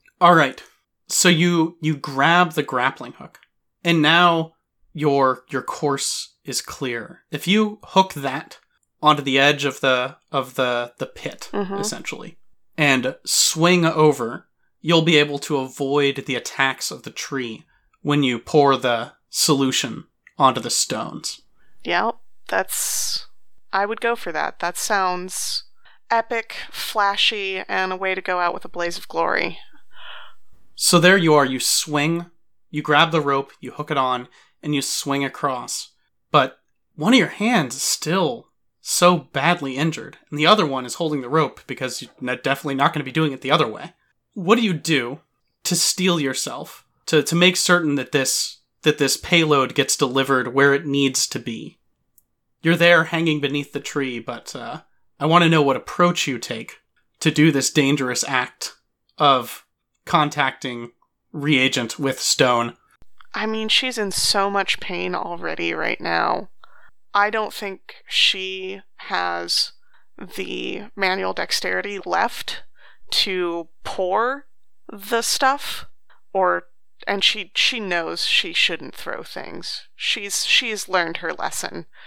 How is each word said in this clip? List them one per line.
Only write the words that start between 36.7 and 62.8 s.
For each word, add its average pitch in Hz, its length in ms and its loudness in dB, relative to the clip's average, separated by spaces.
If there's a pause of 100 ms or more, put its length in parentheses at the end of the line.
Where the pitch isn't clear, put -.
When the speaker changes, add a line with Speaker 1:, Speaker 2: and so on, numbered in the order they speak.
Speaker 1:
one 170 160 2
of 262 60 8
your 170 100 2
hands 202 480 0
is - 60 -8
still 156 640 -2 (320)
so 175 380 4
badly 143 580 -2
injured, 143 400 -2 (140)
and 147 80 -6
the 156 80 2
other 202 180 6
one 131 220 -4
is 120 80 -10
holding 151 260 -2
the 123 80 -8
rope 147 380 0
because 127 340 -8
you're 117 100 -14 (100)
not, 123 220 -4
definitely 139 340 -2
not 143 180 4
gonna 151 100 -4
be 131 80 -10
doing 151 200 2
it 131 100 -12
the 127 80 -4
other 143 180 4
way. - 240 -12 (400)
What 196 240 4
do 240 60 2
you 208 100 2
do 143 480 -2 (440)
to 175 120 0
steel 180 420 2
yourself, 139 680 -6 (200)
to, 151 160 4
to - 120 -2
make 180 220 6
certain 165 400 2
that 131 160 -6
this, - 460 0 (240)
that 151 160 4
this 139 200 2
payload 151 560 2
gets - 220 2
delivered 131 580 0
where 139 180 6
it 139 140 0
needs 139 420 0
to - 100 -8
be? 113 400 -10 (840)
You're 165 140 4
there 170 280 6
hanging 160 360 0
beneath 143 320 -4
the 139 80 -8
tree, 131 380 -4
but, 117 360 -10
uh, 123 280 -12 (360)
I 143 80 0
wanna 165 220 6
know 160 140 6
what 139 140 2
approach 175 500 0
you 127 120 -4
take 113 400 -10 (420)
to 160 100 2
do 156 220 6
this 135 180 0
dangerous 135 560 2
act - 480 -4 (440)
of 135 480 2 (400)
contacting 135 840 -2 (400)
reagent 131 640 0
with 135 220 -2
stone. 120 560 2 (580)